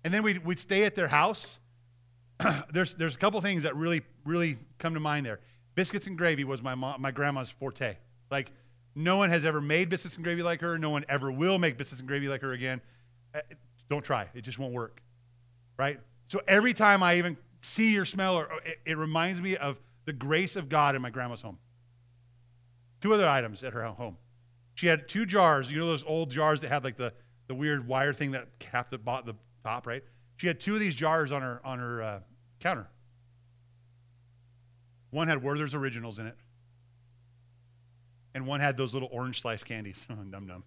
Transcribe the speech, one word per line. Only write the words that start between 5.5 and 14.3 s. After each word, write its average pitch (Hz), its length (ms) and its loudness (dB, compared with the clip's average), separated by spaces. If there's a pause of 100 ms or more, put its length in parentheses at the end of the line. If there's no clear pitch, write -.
Biscuits 190 300 0
and 190 100 -8
gravy 165 260 2
was 135 200 -4
my 131 120 -4
mom, 131 280 -4
my 135 80 0
grandma's 139 400 -2
forte. 123 460 -6 (340)
Like, 139 200 -2 (440)
no 170 240 2
one 202 100 6
has 170 160 4
ever 156 160 2
made 160 300 2
biscuits 175 260 -6
and 170 80 -12
gravy 170 180 -2
like 170 200 -2
her. 170 160 -2
No 156 100 -2
one 147 200 0
ever 135 220 0
will 170 280 2
make 160 180 2
biscuits 127 240 -10
and 131 80 -12
gravy 139 200 -2
like 135 120 -4
her 131 140 -4
again. 127 260 -4 (540)
Uh, 151 60 -6 (500)
don't 147 120 -2
try. 110 320 0